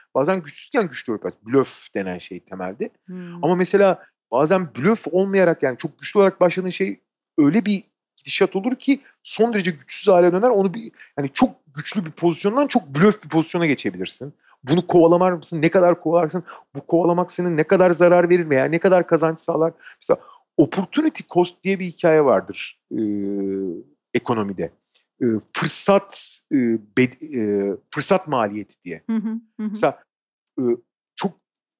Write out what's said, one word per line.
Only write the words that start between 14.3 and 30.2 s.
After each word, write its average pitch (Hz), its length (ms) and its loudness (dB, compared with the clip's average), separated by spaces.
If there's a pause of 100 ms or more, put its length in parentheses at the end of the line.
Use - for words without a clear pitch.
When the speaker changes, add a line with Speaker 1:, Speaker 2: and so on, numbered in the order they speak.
Speaker 1:
Bunu 170 240 0
kovalamar 175 440 6
mısın? 165 300 -6
Ne 160 80 4
kadar 175 320 4
kovalarsın? 165 420 -2 (320)
Bu 139 120 -12
kovalamak 175 440 0
senin 180 260 -4
ne 156 60 2
kadar 180 280 4
zarar 175 380 4
verir 175 200 2
veya 135 160 2
ne 156 140 -2
kadar 180 280 4
kazanç 160 320 0
sağlar? 165 340 -2 (280)
Mesela - 200 -2 (360)
opportunity 196 720 0
cost - 340 -2
diye 190 160 -2
bir 185 60 -8
hikaye 156 400 2
vardır, 98 540 -2 (120)
e, 123 80 -6 (1120)
ekonomide. 101 580 -4 (500)
E, 131 40 -2 (280)
fırsat, - 840 -4 (120)
e, 156 40 -2 (420)
bed-, 127 400 -2
e, 101 380 -2 (160)
fırsat 185 360 -2
maliyeti 107 560 -4
diye. - 260 -14
Speaker 2:
Hı 226 60 -2
hı, 220 140 -4
hı 226 340 -12
hı. 214 60 -4
Speaker 1:
Mesela, 196 340 -2 (560)